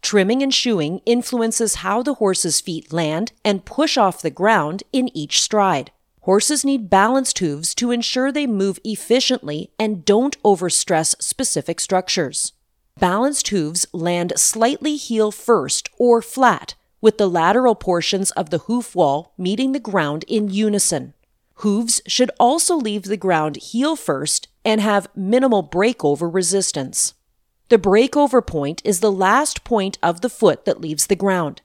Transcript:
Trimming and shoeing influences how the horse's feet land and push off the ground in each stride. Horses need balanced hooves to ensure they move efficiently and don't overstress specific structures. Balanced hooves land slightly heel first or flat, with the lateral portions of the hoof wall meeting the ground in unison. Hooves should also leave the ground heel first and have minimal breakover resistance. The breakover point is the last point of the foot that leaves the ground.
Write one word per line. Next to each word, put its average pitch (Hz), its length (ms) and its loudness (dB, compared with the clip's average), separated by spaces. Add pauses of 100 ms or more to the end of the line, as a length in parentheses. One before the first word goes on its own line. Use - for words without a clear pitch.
Trimming 208 420 2
and 277 100 0
shoeing 180 520 -2
influences 233 680 0
how 202 280 -2
the 269 120 -2
horse's 185 440 0
feet - 320 -8
land 160 400 -2 (140)
and 196 180 0
push - 340 -2
off 196 240 0
the 165 80 -2
ground 185 640 0
in 262 240 -2
each 151 260 -2
stride. 190 500 0 (320)
Horses 220 420 0
need 254 240 -2
balanced 233 500 2
hooves 156 360 -4
to 240 160 -2
ensure 254 380 0
they 294 160 -2
move 196 380 -2
efficiently 220 960 -2
and 214 240 -2
don't 233 400 2
overstress 175 760 2
specific - 580 -4
structures. 185 720 -2 (480)
Balanced 226 480 0
hooves 170 440 -2
land 175 440 -2
slightly 254 640 0
heel 214 340 0
first - 680 0
or 233 240 4
flat, 233 540 0 (260)
with 214 160 4
the 202 100 2
lateral 196 460 2
portions 185 580 -2
of 156 200 -4
the 165 80 -2
hoof 233 360 -6
wall 151 400 0
meeting 208 360 -2
the 269 80 -2
ground 160 480 -2
in 214 200 0
unison. 196 680 -2 (400)
Hooves 220 500 0
should - 240 2 (100)
also 311 360 2
leave 208 300 -2
the 196 120 -4
ground 160 380 0
heel 285 400 -2
first - 520 -4 (160)
and 220 160 2
have 202 360 0
minimal 214 520 2
breakover 170 640 0
resistance. 180 840 -2 (540)
The 226 100 8
breakover 247 680 4
point 147 400 -4
is 190 140 0
the 214 120 2
last 196 520 0
point 196 400 -2
of 170 180 0
the 247 80 -2
foot - 360 2
that - 140 -2
leaves 156 280 -4
the 196 80 2
ground. 180 500 -2